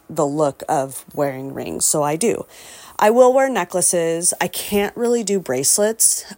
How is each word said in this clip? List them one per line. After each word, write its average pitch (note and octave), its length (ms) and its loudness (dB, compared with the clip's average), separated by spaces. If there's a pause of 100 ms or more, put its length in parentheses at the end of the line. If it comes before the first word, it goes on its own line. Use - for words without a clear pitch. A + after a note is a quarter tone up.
the D#3+ 180 0
look C#3+ 440 0
of C3+ 340 -2 (120)
wearing C3+ 380 -4
rings, - 320 -6
so D#3 180 0
I D3 120 0
do. G3+ 300 -2 (540)
I G#3 100 6
will B3 240 6
wear C4+ 160 4
necklaces. F3 920 0
I F3 100 -2
can't - 460 -2
really A#3 280 0
do G3 160 0
bracelets, F3+ 880 0 (120)